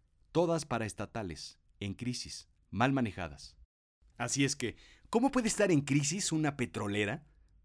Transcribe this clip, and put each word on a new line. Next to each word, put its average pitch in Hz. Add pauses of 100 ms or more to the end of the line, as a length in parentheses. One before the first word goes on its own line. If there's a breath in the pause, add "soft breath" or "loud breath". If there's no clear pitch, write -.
(320)
Todas 165
paraestatales, 107 (200)
en 101
crisis, - (220)
mal 123
manejadas. 98 (600)
Así 135
es 135
que, 107 (340 soft breath)
¿cómo 254
puede 240
estar 202
en 147
crisis 143
una 156
petrolera 104 (400)